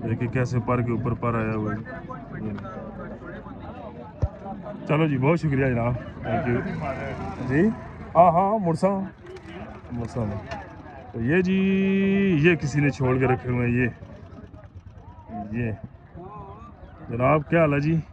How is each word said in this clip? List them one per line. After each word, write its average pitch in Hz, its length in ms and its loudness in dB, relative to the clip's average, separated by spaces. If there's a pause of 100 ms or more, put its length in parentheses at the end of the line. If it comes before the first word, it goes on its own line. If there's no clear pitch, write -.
देखिए 117 200 0
कैसे 123 320 0
पर 120 220 0
के 117 100 0
ऊपर 117 220 0
पर 117 220 0
आया 110 180 0
हुआ 107 200 -2
है। 104 80 -6 (3000)
चलो 156 200 4
जी, 143 100 0
बहुत 147 200 4
शुक्रिया 135 320 2
जनाब, 120 260 0 (280)
thank 127 260 -2
you 120 120 0 (880)
जी। 151 180 4 (500)
हाँ, 175 140 12
हाँ, 196 280 4
मुरसा, 175 300 2 (1040)
मुरसा 117 320 -4
में। 101 120 -4 (760)
तो 117 80 -6
ये 151 200 4
जी, 185 160 4 (920)
ये 180 80 8
किसी 147 260 0
ने 143 100 6
छोड़ 127 260 2
के 131 80 4
रखे 127 240 2
हुए 123 180 2
हैं। 120 60 2
ये, 123 120 4 (1800)
ये 117 100 0 (1400)
जनाब, 131 320 2
क्या 165 160 2
हाल 151 140 6
है 143 60 2
जी? 156 180 2 (160)